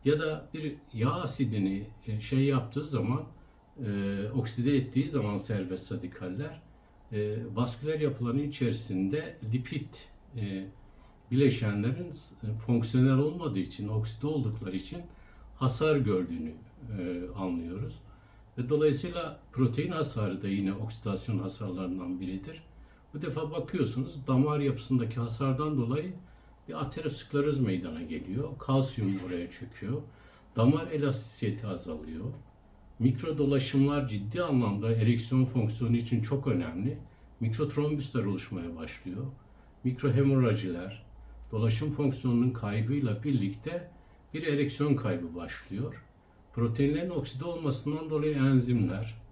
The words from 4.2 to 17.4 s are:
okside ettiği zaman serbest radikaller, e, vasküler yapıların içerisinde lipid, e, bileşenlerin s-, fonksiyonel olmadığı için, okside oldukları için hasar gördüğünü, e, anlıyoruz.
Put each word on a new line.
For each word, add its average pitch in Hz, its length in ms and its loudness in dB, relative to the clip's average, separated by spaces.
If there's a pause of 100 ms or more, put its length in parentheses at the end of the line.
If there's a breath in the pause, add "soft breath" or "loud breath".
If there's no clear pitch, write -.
okside 127 420 2
ettiği 131 320 0
zaman 104 280 0
serbest 92 560 -4
radikaller, 117 720 -8 (500 soft breath)
e, 104 240 -2 (180)
vasküler 139 460 0
yapıların 123 380 2
içerisinde 117 1000 0 (140)
lipid, 127 420 -2 (420)
e, 98 300 -4 (640 soft breath)
bileşenlerin 120 840 4
s-, - 420 -8
fonksiyonel 127 640 4
olmadığı 151 400 0
için, - 300 -4
okside 110 380 -2
oldukları 107 500 -2
için - 260 -6 (540 loud breath)
hasar 147 400 4
gördüğünü, 85 560 0 (460)
e, 90 220 -4 (160)
anlıyoruz. 90 640 -4 (600 soft breath)